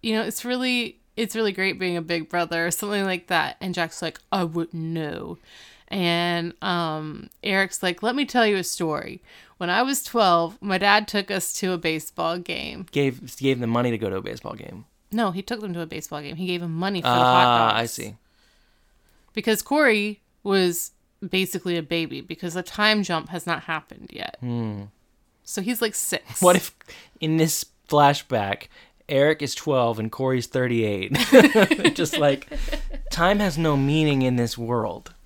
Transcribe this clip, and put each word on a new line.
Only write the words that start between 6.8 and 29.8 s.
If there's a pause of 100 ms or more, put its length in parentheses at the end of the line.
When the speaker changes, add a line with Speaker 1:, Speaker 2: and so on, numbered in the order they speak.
Speaker 1:
Eric's
like,
"Let
me
tell
you
a
story. (360)
When
I
was
twelve,
my
dad
took
us
to
a
baseball
game."
Speaker 2:
Gave,
gave
them
money
to
go
to
a
baseball
game. (260)
Speaker 1:
No,
he
took
them
to
a
baseball
game.
He
gave
them
money
for
the
hot
Speaker 2:
Ah,
Speaker 1:
dogs.
Speaker 2:
I
see. (1160)
Speaker 1:
Because
Corey (220)
was (360)
basically
a
baby
because
the
time
jump
has
not
happened
yet.
Speaker 2:
Hmm. (640)
Speaker 1:
So
he's,
like,
six.
Speaker 2:
What
if (460)
in
this (240)
flashback, (420)
Eric
is
twelve